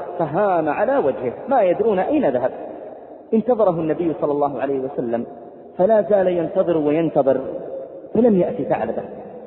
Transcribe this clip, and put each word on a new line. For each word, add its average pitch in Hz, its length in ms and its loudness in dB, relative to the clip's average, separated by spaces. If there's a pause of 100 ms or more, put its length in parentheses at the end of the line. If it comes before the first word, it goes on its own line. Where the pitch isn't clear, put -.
(200)
فهان 165 480 0
على 214 300 0
وجهه، 233 360 0 (140)
ما 247 140 4
يدرون 185 380 2
أين 269 300 2
ذهب. 127 220 0 (800)
انتظره 208 460 2
النبي 151 420 0
صلى 113 100 0
الله 131 300 -2
عليه 139 180 -2
وسلم، 120 460 -4 (520)
فلا 208 240 6
زال 196 260 2
ينتظر 170 500 2
وينتظر، 147 640 2 (720)
فلم 214 280 4
يأتي - 240 -2
ثعلبة. 113 380 -2 (440)